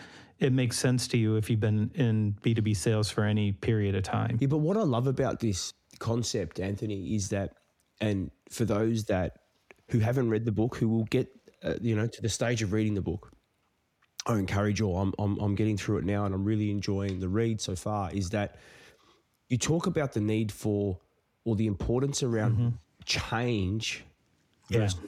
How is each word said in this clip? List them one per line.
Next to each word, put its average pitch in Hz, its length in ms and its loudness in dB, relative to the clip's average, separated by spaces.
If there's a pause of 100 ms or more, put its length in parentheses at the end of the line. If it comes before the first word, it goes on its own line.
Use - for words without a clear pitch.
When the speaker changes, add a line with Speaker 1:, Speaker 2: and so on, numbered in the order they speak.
(380)
Speaker 1:
it 135 140 4
makes 127 260 2
sense 127 300 0
to 127 100 0
you 107 180 2
if 107 140 0
you've 113 100 4
been 107 340 2
in 110 480 2
B 113 120 2
two 110 80 2
B 107 120 2
sales 107 360 0
for 107 140 0
any 104 280 2
period 101 440 0
of 92 80 0
time. 110 360 -2
Speaker 2:
Yeah, 139 60 2
but 151 120 2
what 156 180 2
I 226 60 2
love 127 260 2
about 131 320 0
this 101 320 -2 (260)
concept, 107 600 -4
Anthony, 101 560 -4
is 98 140 -2
that, 98 260 -2 (440)
and 98 300 0 (180)
for - 160 -2
those 110 420 0
that, 92 320 0 (500)
who 123 100 2
haven't 120 320 2
read 110 140 0
the 117 80 0
book, 110 240 0
who 117 120 2
will 110 160 2
get, 156 240 0 (360)
uh, - 160 -2
you 113 160 0
know, 107 100 0
to - 160 -8
the 113 60 0
stage 117 340 0
of 95 100 -2
reading 107 220 2
the 98 80 0
book, - 300 -6 (960)
I 113 120 2
encourage 101 420 0
you 110 60 2
all. 92 160 2
I'm, 95 160 0
I'm, 101 200 0
I'm 101 160 0
getting 107 220 2
through 101 220 -2
it 64 60 -2
now 101 200 0
and 95 100 -2
I'm 95 100 0
really 107 260 2
enjoying 98 500 -2
the 92 80 -2
read 110 320 0
so 101 140 -4
far, 101 380 -4
is 92 180 -2
that 101 260 -2 (920)
you 123 100 0
talk 165 280 0
about 156 260 0
the 110 80 0
need 110 320 0
for, 101 460 0 (460)
or 113 120 2
the 110 100 2
importance 123 560 0
around 117 360 2
Speaker 1:
Mm-hmm. 120 100 2 (360)
Speaker 2:
change 113 1000 -2 (640)
Speaker 1:
Yeah. 110 120 2
Speaker 2:
versus 95 280 0